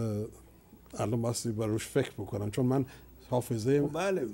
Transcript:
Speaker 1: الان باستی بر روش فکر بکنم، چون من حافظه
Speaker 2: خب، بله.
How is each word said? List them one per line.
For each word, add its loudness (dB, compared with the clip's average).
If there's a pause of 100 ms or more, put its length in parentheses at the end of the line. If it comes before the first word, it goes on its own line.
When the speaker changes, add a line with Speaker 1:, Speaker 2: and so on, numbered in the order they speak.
(960)
Speaker 1:
الان 0
باستی 0
بر 0
روش 0
فکر 2
بکنم، -4
چون 2
من 2 (440)
حافظه 2
Speaker 2:
خب، -4
بله. 0